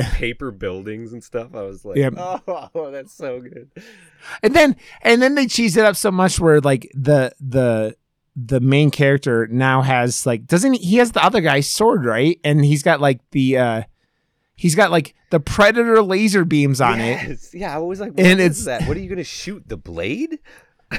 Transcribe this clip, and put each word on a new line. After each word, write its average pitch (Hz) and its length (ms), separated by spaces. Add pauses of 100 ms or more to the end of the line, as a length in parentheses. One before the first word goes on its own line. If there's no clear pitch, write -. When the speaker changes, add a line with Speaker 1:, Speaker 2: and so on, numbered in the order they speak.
Speaker 1:
yeah. 110 100
Speaker 2:
paper 123 380
buildings 104 600
and 120 100
stuff. 120 320
I 104 80
was 98 200
like, 139 140
Speaker 1:
Yeah. 135 180
Speaker 2:
"Oh, 180 560
<laughs> - 40
oh, 151 160
that's 135 200
so 127 300
good." 123 300 (720)
Speaker 1:
And 262 120
then, 302 200 (260)
and 233 180
then 262 140
they 277 140
cheese 220 280
it 220 80
up 208 120
so 208 160
much 185 280
where, 151 220
like, 135 320
the, 135 480
the, 120 540 (400)
the 127 240
main 139 320
character 139 560
now 131 340
has, 127 460
like, 117 180
doesn't 226 280
he, 240 60
he 190 180
has 240 160
the 156 120
other 226 160
guy's 143 260
sword, 208 380
right? 123 380
And 147 200
he's 143 200
got, 156 180
like, 139 180 (120)
the, 131 260
uh, 117 240 (720)
he's 165 200
got, 185 160
like, 165 240 (160)
the 165 80
Predator 226 640
laser 190 420
beams 139 340
on 117 220
it. 117 280
Speaker 2:
Yes. - 260
Yeah, 175 200
I 156 40
was 180 200
like, 208 100
Speaker 1:
And 143 80
Speaker 2:
"What 185 220
is 170 200
Speaker 1:
it's - 60
Speaker 2:
that? - 220
What 151 80
are - 40
you - 100
gonna 180 140
shoot? - 440
The 104 100
blade?" 120 600 (600)